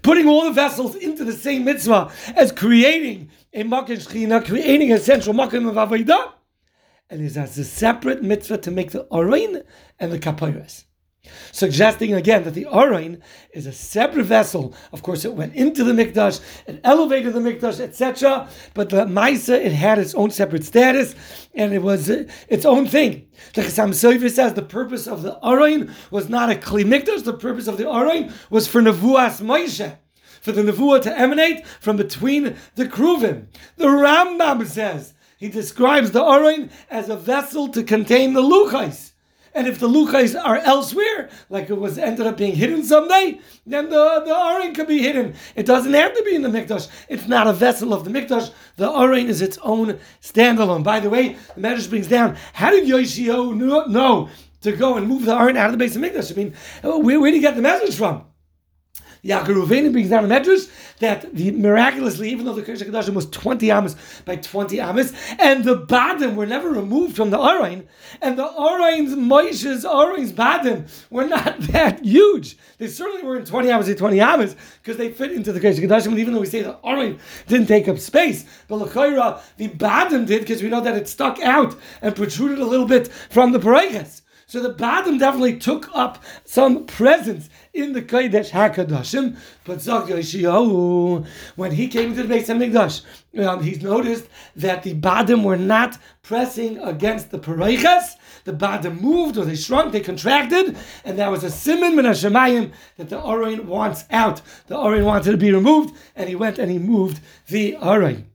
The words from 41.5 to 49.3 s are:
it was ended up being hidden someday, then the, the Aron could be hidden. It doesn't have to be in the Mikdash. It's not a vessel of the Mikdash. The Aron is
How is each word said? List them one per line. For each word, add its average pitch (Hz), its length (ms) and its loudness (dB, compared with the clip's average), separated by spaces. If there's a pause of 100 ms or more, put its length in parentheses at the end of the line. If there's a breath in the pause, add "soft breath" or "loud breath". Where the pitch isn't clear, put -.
it 202 80 -2
was 190 180 -6
ended 226 300 -2
up 220 100 -4
being 196 200 -2
hidden 302 260 0
someday, 330 560 4 (260 loud breath)
then 294 240 -4
the, 311 380 4
the 320 80 0
Aron 349 400 -2
could 311 140 -6
be 302 100 2
hidden. 247 360 -2 (200 loud breath)
It - 100 -6
doesn't 262 300 2
have 330 180 4
to 453 120 -2
be 392 100 0
in 294 80 0
the 262 60 -2
Mikdash. 220 400 -6 (200 loud breath)
It's 196 200 -8
not 233 180 2
a 214 60 4
vessel 233 420 0
of 160 80 -4
the 180 80 -10
Mikdash. 233 400 -4 (280 soft breath)
The 202 120 0
Aron 254 380 2
is 180 140 -2